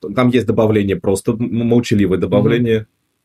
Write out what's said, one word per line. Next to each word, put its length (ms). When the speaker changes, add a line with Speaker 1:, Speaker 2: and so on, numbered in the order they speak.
Speaker 1:
там 140
есть 180
добавление, 480
просто 380
м-, 40
молчаливое 520
добавление. 640
Speaker 2:
Мгм. 80